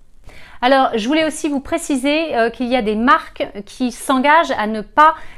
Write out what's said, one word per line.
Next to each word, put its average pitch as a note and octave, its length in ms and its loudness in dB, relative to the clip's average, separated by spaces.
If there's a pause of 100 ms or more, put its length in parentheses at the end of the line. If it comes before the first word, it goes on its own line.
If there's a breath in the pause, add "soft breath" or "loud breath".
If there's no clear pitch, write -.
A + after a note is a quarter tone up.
(640 loud breath)
Alors, C4 320 4
je G#3+ 120 -4
voulais D#4+ 180 2
aussi D#4 240 -4
vous C#4+ 120 -4
préciser, D4+ 760 -2
euh, A#3 120 2
qu'il A#3 200 -6
y B3+ 80 0
a B3 60 0
des G#3+ 140 -2
marques C#4+ 500 0 (200)
qui B3 260 -6
s'engagent C#4+ 600 2
à G#3+ 140 -4
ne A3 140 -6
pas D#4 340 2 (240 loud breath)